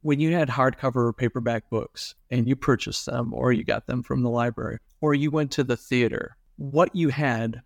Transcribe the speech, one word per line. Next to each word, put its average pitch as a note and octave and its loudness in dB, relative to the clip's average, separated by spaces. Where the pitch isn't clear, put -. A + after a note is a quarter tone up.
when C#3+ 2
you D#3+ 2
had D#3+ 2
hardcover B2+ 2
or A#2 2
paperback A#2 -2
books - -6
and B2 2
you C3+ 2
purchased - -2
them A#2+ -4
or B2+ 0
you A#2 0
got A2 -4
them B2 -4
from B2+ -2
the A#2+ 0
library A#2+ -2
or D3+ 2
you C#3+ 2
went D3 -2
to C#3 0
the A#2+ 0
theater, - -2
what C#3+ 0
you E3 2
had A#2+ -2